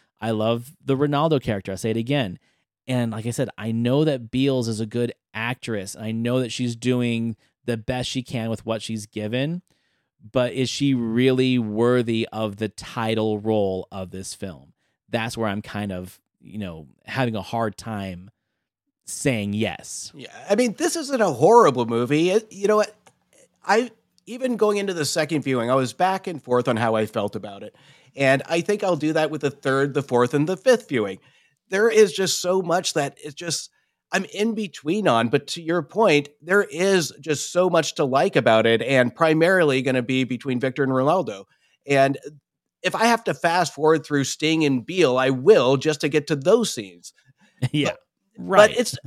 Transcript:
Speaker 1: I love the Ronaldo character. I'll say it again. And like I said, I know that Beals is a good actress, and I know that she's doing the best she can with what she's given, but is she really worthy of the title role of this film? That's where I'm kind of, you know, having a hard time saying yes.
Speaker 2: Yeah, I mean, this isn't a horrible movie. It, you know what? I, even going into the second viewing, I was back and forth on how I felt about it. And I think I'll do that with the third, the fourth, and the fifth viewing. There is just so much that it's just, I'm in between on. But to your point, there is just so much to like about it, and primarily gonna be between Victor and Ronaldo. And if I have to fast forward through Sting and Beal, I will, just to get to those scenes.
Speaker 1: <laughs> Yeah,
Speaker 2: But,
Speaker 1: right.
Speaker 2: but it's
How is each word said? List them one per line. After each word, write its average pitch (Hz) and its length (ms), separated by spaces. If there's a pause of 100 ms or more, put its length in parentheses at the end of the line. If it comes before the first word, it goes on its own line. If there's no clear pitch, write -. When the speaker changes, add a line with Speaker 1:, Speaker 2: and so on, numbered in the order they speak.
(220)
Speaker 1:
I 113 100
love 117 500
the 135 140
Ronaldo 147 460
character. 98 320
I'll 92 40
say 113 120
it 110 80
again. 117 420 (480)
And 120 240
like 110 140
I 120 60
said, 120 260
I 110 160
know 120 320
that 127 260
Beals 127 380
is 107 100
a 113 60
good 117 260 (220)
actress, 110 600
and 110 120
I 110 60
know 120 280
that 120 140
she's 120 240
doing 117 580 (300)
the 117 100
best 123 340
she 127 140
can 113 260
with 113 160
what 113 160
she's 110 240
given, 127 560 (720)
but 123 220
is 127 160
she 143 240
really 127 680
worthy 113 720
of 107 240
the 107 140
title 110 680
role 101 520
of 95 200
this 95 220
film? 76 380 (380)
That's 113 280
where 113 120
I'm 101 120
kind 104 300
of, 92 300 (180)
you - 180
know, 82 300 (180)
having 120 300
a 101 60
hard 113 360
time 98 540 (760)
saying 107 460
yes. - 640
Speaker 2:
Yeah, 139 180 (160)
I 208 60
mean, 233 220
this 311 180
isn't 277 260
a 185 100
horrible 139 540
movie. 123 440
It, 226 220
you 196 160
know 214 100
what? 208 180 (720)
I, 220 260 (340)
even 247 320
going 208 180
into 196 180
the 160 120
second 151 380
viewing, 123 280
I 131 40
was 127 180
back 190 340
and 160 160
forth 123 240
on 123 80
how 113 200
I 110 100
felt 104 320
about 101 260
it. 104 100 (400)
And 135 340
I 170 120
think 208 240
I'll 180 140
do 151 160
that 156 180
with 151 80
the 143 120
third, 135 420
the 139 80
fourth, 123 320
and 147 140
the 180 100
fifth 240 320
viewing. 101 300 (500)
There 208 200
is 214 220
just 180 300
so 190 200
much 170 320
that 143 300
it's 147 100
just, - 360 (420)
I'm 190 220
in 214 200
between 196 540
on. 117 220
But 143 180
to - 140
your 165 200
point, 151 460 (140)
there 190 220
is 180 580
just 147 320
so 180 160
much 165 260
to 160 80
like 143 320
about 113 300
it, 113 160
and 123 340
primarily 160 640
gonna 127 200
be 131 240
between 123 340
Victor 131 240
and 131 80
Ronaldo. 131 540 (400)
And 139 320 (640)
if 180 120
I 220 100
have 226 200
to 175 80
fast 170 400
forward 156 320
through 139 200
Sting 160 400
and 131 200
Beal, 156 320
I 131 120
will, 135 480
just 151 240
to 151 80
get 147 180
to 160 80
those 185 380
scenes. 92 400 (480)
Speaker 1:
<laughs> 131 100
Yeah, 147 200
Speaker 2:
But, - 80 (380)
Speaker 1:
right. 196 340
Speaker 2:
but - 60
it's 240 300